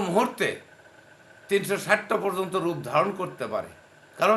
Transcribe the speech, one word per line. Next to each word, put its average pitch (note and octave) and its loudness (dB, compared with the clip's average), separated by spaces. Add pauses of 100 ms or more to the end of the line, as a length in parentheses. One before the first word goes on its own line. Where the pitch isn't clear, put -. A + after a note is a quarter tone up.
মুহূর্তে G3+ 2 (1040)
তিনশো G3 0 (100)
ষাটটা G#3+ 2
পর্যন্ত F#3 -2 (100)
রূপ E3 0 (120)
ধারণ E3 4 (100)
করতে D#3 -8
পারে, F#2+ -4 (480)
কারণ G3 4